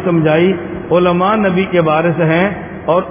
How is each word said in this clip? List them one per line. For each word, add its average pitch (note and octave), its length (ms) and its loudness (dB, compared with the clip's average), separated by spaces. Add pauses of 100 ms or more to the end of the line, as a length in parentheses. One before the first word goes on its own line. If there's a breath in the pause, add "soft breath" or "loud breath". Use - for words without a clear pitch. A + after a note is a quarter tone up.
سمجھائی، E3+ 480 2 (380)
علماء F3+ 460 2
نبی F#3+ 280 0
کے F3+ 160 0
وارث D#3+ 400 0
ہیں، E3+ 300 2 (340)
اور F3 260 0